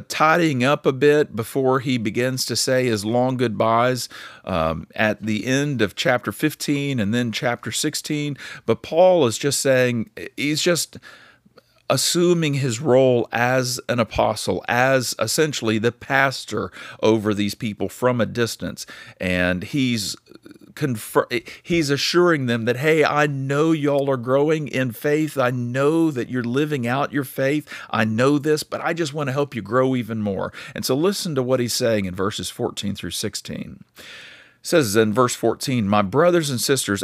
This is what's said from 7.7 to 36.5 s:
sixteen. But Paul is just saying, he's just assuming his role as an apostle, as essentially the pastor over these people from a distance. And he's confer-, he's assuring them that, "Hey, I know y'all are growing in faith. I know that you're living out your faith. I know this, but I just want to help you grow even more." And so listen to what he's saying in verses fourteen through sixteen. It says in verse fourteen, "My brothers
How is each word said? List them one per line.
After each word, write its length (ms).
sixteen. 640
But 200
Paul 420
is 120
just 220
saying, 500
he's 260
just 360
assuming 640
his 260
role 520
as 560
an 100
apostle, 720
as 500
essentially 580
the 140
pastor 800
over 320
these 220
people 320
from 320
a 60
distance. 600
And 440
he's 500
confer-, 500
he's 260
assuring 560
them 200
that, 100
"Hey, 280
I 220
know 460
y'all 360
are 80
growing 520
in 240
faith. 440
I 140
know 640
that 180
you're 140
living 420
out 260
your 120
faith. 440
I 140
know 340
this, 240
but 180
I 120
just 200
want 140
to 60
help 240
you 40
grow 360
even 260
more." 300
And 80
so 100
listen 400
to 80
what 160
he's 160
saying 300
in 100
verses 360
fourteen 440
through 160
sixteen. 760
It 680
says 280
in 180
verse 220
fourteen, 540
"My 140
brothers 480